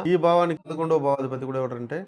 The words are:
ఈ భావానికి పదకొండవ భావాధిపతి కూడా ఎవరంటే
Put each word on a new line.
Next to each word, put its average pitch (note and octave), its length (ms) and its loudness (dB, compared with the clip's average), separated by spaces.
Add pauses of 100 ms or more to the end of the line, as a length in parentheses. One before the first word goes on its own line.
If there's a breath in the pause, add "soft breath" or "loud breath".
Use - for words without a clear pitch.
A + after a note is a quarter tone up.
(120)
ఈ - 20 4 (100)
భావానికి E3+ 400 4
పదకొండవ D#3+ 420 0
భావాధిపతి C3+ 420 -2
కూడా C3 140 -4
ఎవరంటే B2 340 -6 (120)